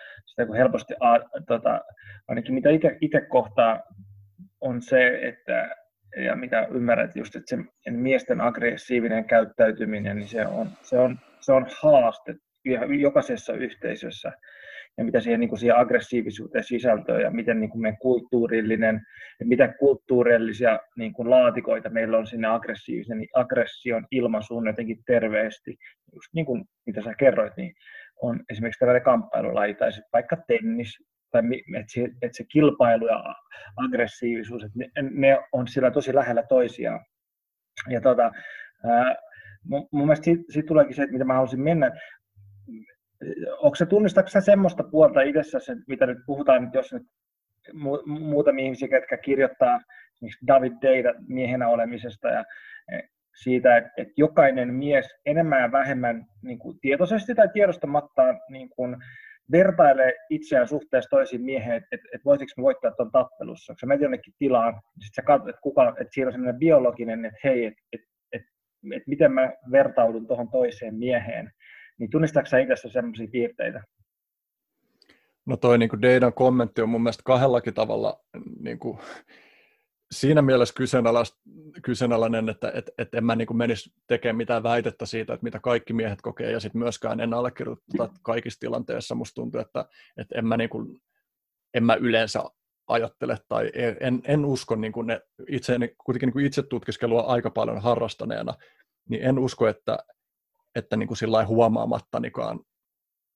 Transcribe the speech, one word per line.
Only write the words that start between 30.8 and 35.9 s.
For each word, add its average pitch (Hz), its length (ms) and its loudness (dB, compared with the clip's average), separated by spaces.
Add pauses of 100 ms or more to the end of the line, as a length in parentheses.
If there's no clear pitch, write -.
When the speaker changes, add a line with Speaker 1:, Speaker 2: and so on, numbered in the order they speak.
Speaker 1:
tai 117 100 4
mi-, 120 220 -4 (160)
et 107 80 -10
se, 120 140 -6 (200)
et 120 120 -6
se 117 180 -12
kilpailu 123 560 4
ja - 280 -4 (400)
aggressiivisuus, 120 880 -6
et 104 120 -16
ne, 123 140 -10 (220)
ne 135 260 4 (140)
on 123 160 -2
siellä 127 240 2